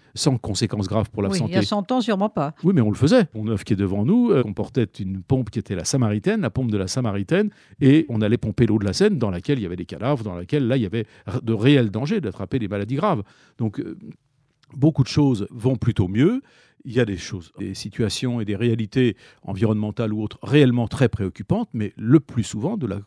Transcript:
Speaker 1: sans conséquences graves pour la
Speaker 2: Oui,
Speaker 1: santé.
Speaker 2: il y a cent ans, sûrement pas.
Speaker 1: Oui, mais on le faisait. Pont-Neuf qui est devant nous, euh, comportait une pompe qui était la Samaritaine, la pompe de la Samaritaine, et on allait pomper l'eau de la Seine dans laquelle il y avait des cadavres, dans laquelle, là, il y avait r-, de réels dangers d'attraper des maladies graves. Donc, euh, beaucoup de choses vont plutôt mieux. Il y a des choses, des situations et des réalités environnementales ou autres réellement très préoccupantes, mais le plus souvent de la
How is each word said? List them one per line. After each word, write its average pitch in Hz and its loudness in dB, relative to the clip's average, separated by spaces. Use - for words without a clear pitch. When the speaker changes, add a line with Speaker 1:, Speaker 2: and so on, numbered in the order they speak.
Speaker 1:
sans 135 2
conséquences 104 -2
graves 104 0
pour 101 -4
la 98 0
Speaker 2:
Oui, 185 0
Speaker 1:
santé. 170 -2
Speaker 2:
il - -2
y - 0
a - 4
cent 208 -2
ans, 254 2
sûrement 208 0
pas. 151 -4
Speaker 1:
Oui, 185 4
mais 135 6
on 107 2
le - -2
faisait. 190 4
Pont-Neuf 107 -2
qui - -2
est - 2
devant 98 0
nous, 233 4
euh, 139 4
comportait 107 -4
une 95 -6
pompe 131 0
qui - -12
était 101 -6
la 87 -6
Samaritaine, 131 0
la 123 -2
pompe 127 -2
de 104 0
la 95 -2
Samaritaine, 123 -2
et 147 6
on 110 -2
allait 107 2
pomper 113 0
l'eau 107 2
de 101 -2
la 95 0
Seine 196 2
dans 113 -2
laquelle 92 -2
il 110 -6
y - -4
avait 87 -6
des 90 -8
cadavres, 117 -4
dans 95 -6
laquelle, 117 -2
là, 131 2
il 120 0
y - 0
avait 107 -4
r-, 107 -6
de 113 -2
réels 120 4
dangers 147 -4
d'attraper 101 -6
des 104 -4
maladies 104 -6
graves. 147 0
Donc, 110 -4
euh, - -10
beaucoup 143 2
de 123 -2
choses 131 2
vont 120 -2
plutôt 104 0
mieux. 156 2
Il 117 -10
y 123 2
a 120 4
des 98 -2
choses, 87 -12
des 95 -8
situations 120 -4
et 107 -4
des 101 -4
réalités 117 0
environnementales 107 -2
ou 107 -4
autres 107 -8
réellement 120 4
très 127 2
préoccupantes, 170 -4
mais 107 -6
le 117 6
plus 120 -4
souvent 156 -6
de 143 -6
la 95 -4